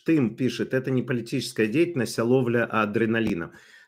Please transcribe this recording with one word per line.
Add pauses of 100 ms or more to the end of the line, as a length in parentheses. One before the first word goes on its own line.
Тым
пишет:
«Это
не
политическая
деятельность,
а
ловля
адреналином». (360)